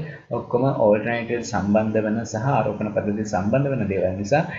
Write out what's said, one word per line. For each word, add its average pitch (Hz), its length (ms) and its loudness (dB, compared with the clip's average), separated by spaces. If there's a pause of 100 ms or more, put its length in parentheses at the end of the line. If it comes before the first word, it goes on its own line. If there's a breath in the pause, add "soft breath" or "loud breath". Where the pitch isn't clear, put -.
(320 loud breath)
ඔක්කොම 123 320 0
ඕල්ටර්නේටර් 117 800 2
සම්බන්ධ 110 640 2
වෙන 107 220 0
සහ 110 100 -8
ආරෝපණ 107 580 0
පද්ධතිය 104 300 -2
සම්බන්ධ 113 460 0
වෙන 123 180 0
දේවල් 92 300 0
නිසා 107 260 2 (160 loud breath)